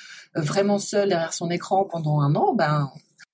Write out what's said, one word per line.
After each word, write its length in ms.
vraiment 420
seule 320
derrière 240
son 160
écran 400
pendant 300
un 160
an, 180
ben, 380